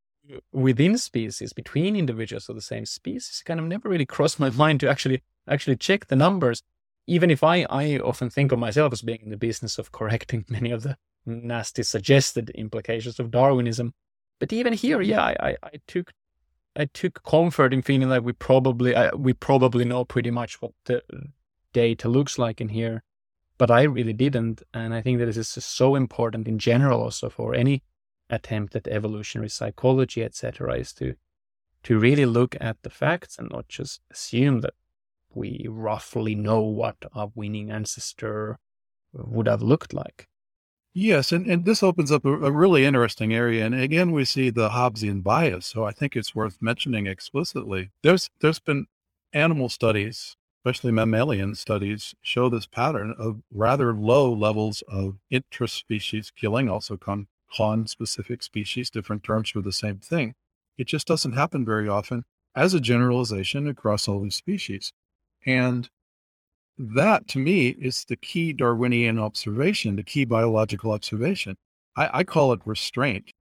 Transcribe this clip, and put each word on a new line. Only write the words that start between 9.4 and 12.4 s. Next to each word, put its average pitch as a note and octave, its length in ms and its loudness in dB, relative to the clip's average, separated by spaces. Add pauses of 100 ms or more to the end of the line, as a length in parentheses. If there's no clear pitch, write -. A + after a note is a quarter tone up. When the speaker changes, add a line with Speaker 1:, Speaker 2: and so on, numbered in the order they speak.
Speaker 1:
of A2 120 -10
correcting A2+ 560 -4
<laughs> - 20 -14
many A#2 220 -4
of A#2 120 -4
the C#3 140 -6 (300)
nasty A#2 560 -6
suggested A#2+ 680 2